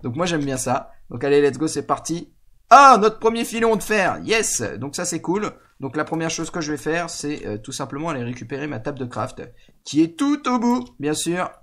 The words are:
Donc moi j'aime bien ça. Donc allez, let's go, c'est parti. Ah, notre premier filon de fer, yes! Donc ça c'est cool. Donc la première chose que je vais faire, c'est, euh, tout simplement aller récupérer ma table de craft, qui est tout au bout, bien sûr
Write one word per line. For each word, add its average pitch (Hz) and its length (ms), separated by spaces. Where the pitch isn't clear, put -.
Donc 123 120
moi 170 100
j'aime 160 200
bien 135 120
ça. 127 340
Donc 127 140
allez, 143 180
let's 139 160
go, 151 100
c'est 151 200
parti. 160 460
Ah, 269 300
notre 214 200
premier 226 260
filon 226 300
de 190 80
fer, 190 400
yes! 208 380
Donc 107 340
ça 175 100
c'est 165 160
cool. 180 300
Donc 135 160
la 151 80
première 165 260
chose 160 220
que 180 80
je 151 120
vais 151 60
faire, 165 320
c'est, - 360
euh, 107 120
tout 110 140
simplement 139 380
aller 135 140
récupérer 131 440
ma 143 120
table 135 200
de 131 60
craft, 120 360
qui 302 180
est 330 160
tout 285 320
au 247 100
bout, 240 240
bien 147 140
sûr 170 360